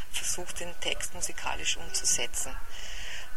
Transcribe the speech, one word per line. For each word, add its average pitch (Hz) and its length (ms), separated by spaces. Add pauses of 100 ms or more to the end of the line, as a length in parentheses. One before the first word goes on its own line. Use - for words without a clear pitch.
(120)
versucht, - 480
den 175 220
Text - 320
musikalisch - 640
umzusetzen. - 760 (840)